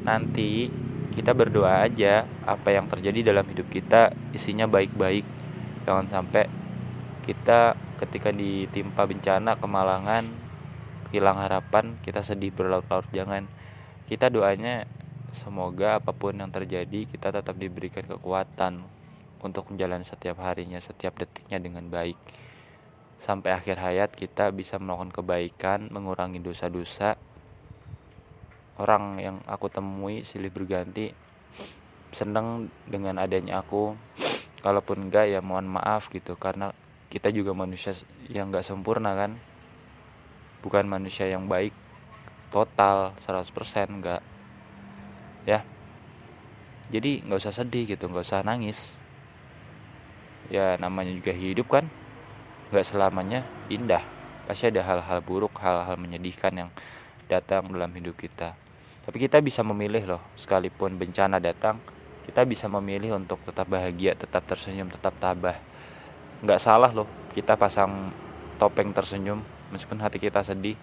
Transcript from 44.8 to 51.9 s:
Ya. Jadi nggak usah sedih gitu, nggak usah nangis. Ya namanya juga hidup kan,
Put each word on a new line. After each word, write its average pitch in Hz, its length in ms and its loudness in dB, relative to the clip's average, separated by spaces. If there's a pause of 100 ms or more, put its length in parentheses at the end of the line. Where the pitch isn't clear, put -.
Ya. 104 160 2 (1300)
Jadi 123 360 -2
nggak 98 120 0
usah 101 160 -4
sedih 123 320 -2
gitu, 98 240 -4
nggak 90 160 -4
usah 98 160 0
nangis. 107 560 -4 (1500)
Ya 95 320 2
namanya 92 320 -4
juga 90 180 -4
hidup 92 380 -2
kan, 151 180 4 (840)